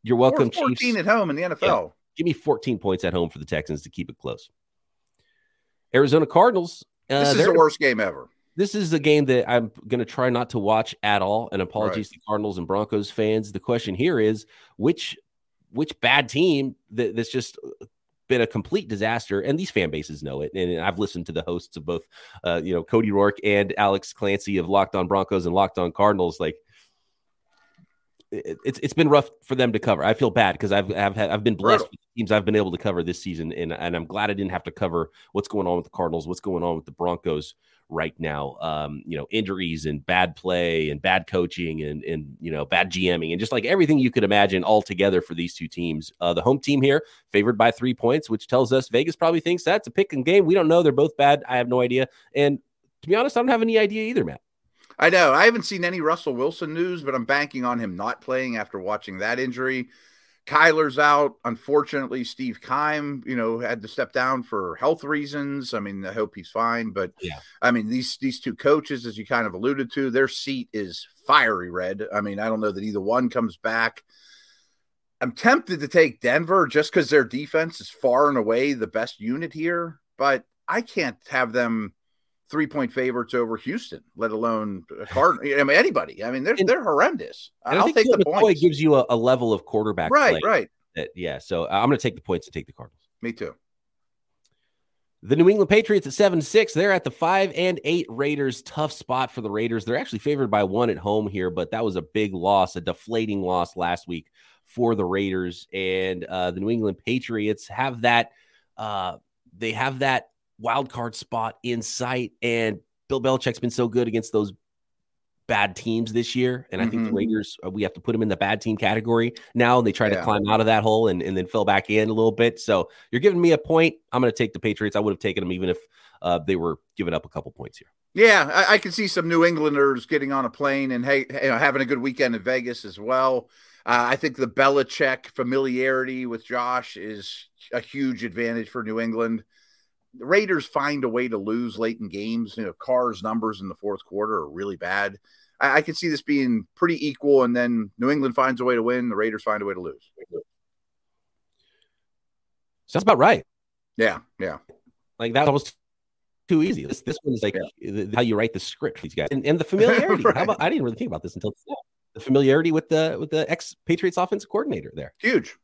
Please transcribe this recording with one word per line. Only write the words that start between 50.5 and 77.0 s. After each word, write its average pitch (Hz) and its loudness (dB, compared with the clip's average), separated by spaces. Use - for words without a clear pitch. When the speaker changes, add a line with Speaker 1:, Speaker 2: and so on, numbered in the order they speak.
Speaker 1:
don't 170 4
know. 170 6
They're 151 6
both 147 2
bad. 143 6
I 127 0
have 123 0
no 123 4
idea. 123 2
And 143 2
to 151 -14
be 190 6
honest, 254 0
I 240 4
don't 254 2
have 233 2
any 226 2
idea 214 2
either, 220 0
Matt. 73 -8
Speaker 2:
I 165 6
know. 170 6
I 165 6
haven't 233 2
seen 180 -6
any 175 -4
Russell 156 -2
Wilson 151 -4
news, 175 -4
but 135 -4
I'm 120 -2
banking 139 -2
on 123 -2
him 98 -8
not 107 -6
playing 127 -4
after 104 -8
watching 98 -8
that 113 -2
injury. 131 -4
Kyler's 151 4
out. 147 4
Unfortunately, 131 -2
Steve 123 -8
Keim, 143 -4
you 131 -6
know, 113 -2
had 117 -6
to 110 -14
step - -6
down 127 0
for 92 -6
health 160 0
reasons. 143 -6
I 110 -4
mean, 98 -10
I 92 -8
hope 107 -4
he's 95 -16
fine. 117 -2
But, 92 -6
Speaker 1:
Yeah. 78 -10
Speaker 2:
I 123 4
mean, 110 0
these, 123 -6
these 131 -6
two - -8
coaches, 143 0
as 104 -10
you 107 -12
kind 117 -2
of 90 -6
alluded 127 -4
to, 135 -2
their 131 2
seat 131 -8
is 98 -8
fiery 110 2
red. 92 -6
I 104 0
mean, 101 -6
I 107 -4
don't 110 -2
know 104 0
that 98 -8
either 104 -4
one 120 0
comes 113 -4
back. 113 -2
I'm 123 -4
tempted 226 2
to 143 -8
take 165 4
Denver 160 2
just 151 0
'cause 156 2